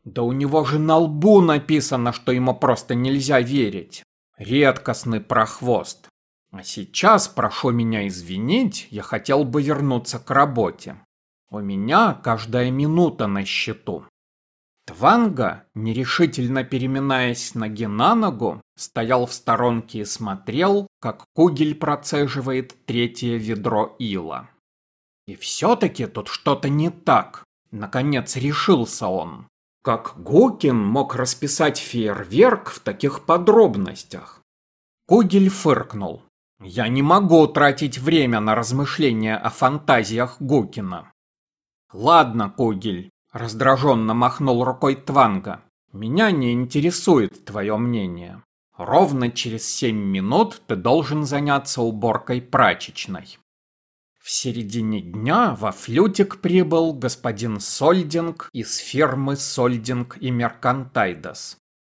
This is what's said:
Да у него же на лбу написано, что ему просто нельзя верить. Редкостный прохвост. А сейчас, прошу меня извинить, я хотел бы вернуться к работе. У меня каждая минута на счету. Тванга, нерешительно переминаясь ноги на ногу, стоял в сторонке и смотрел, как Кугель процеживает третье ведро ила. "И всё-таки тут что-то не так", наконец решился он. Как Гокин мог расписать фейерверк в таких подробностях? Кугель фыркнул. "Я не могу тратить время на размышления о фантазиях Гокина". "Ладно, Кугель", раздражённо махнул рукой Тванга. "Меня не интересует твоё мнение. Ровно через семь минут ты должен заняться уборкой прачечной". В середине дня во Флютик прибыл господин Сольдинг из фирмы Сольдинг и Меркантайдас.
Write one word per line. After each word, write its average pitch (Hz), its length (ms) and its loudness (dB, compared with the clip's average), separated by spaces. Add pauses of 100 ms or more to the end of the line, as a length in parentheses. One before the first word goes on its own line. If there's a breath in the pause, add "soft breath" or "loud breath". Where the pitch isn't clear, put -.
Да 117 180 -6
у 120 100 -2
него 143 320 0
же 143 140 0
на 160 180 2
лбу 170 440 6
написано, 139 720 2
что - 200 -2
ему 127 220 2
просто 127 400 0
нельзя 131 460 0
верить. 117 640 -4 (360)
Редкостный 127 840 0
прохвост. 110 880 -2 (420)
А 190 120 -18
сейчас, 214 640 2
прошу 123 440 -2
меня 113 360 0
извинить, 104 800 -4
я 104 120 -10
хотел 139 420 0
бы 135 180 0
вернуться 135 560 -2
к - 120 -14
работе. 131 640 0 (540)
У 104 100 -10
меня 113 540 0
каждая 117 560 -2
минута 151 560 0
на 98 180 -4
счету. - 640 -8 (800)
Тванга, 131 880 0
нерешительно 123 920 -2
переминаясь 131 920 -2
ноги 110 320 -6
на 117 280 2
ногу, 127 480 -2 (120)
стоял 120 520 -2
в - 80 -12
сторонке 117 640 0
и 104 80 -6
смотрел, 139 800 -2 (140)
как - 340 -8
Кугель 151 400 4
процеживает 135 1000 -4 (120)
третье 120 500 -2
ведро 107 640 -2
ила. 85 500 -6 (800)
"И 98 100 -16
всё-таки - 680 -2
тут 101 220 -10
что-то 139 420 -2
не 151 180 0
так", - 560 0 (260)
наконец 127 640 -4
решился 131 720 0
он. 85 380 -6 (360)
Как - 340 -4
Гокин 147 600 4
мог 110 380 0
расписать 135 640 -2
фейерверк 110 920 0
в - 100 -16
таких - 440 -4
подробностях? 175 1200 2 (640)
Кугель 196 420 6
фыркнул. 110 720 -2 (380)
"Я 104 280 -6
не 131 140 0
могу 165 440 6
тратить 143 520 2
время 131 420 2
на 110 140 2
размышления 117 800 0
о - 120 -4
фантазиях 123 920 0
Гокина". 104 720 -2 (800)
"Ладно, 117 580 4
Кугель", 101 600 -2 (220)
раздражённо 120 840 2
махнул 123 500 0
рукой 135 320 0
Тванга. 110 640 0 (300)
"Меня 139 400 0
не 127 200 0
интересует 135 920 0
твоё 104 340 -6
мнение. 95 640 -6 (340)
Ровно 131 540 2
через 113 360 -8
семь 117 300 -4
минут 104 680 -2
ты 110 100 -4
должен 147 480 0
заняться 143 560 -2
уборкой 113 640 -2
прачечной". - 960 -2 (920)
В - 20 -12
середине 110 680 -4
дня 117 580 -2
во 101 140 -4
Флютик 196 720 0
прибыл 165 500 2
господин 117 680 -6
Сольдинг 165 920 -2
из - 240 -8
фирмы 139 600 -2
Сольдинг 123 840 -4
и 127 100 -4
Меркантайдас. 120 1300 -4 (360)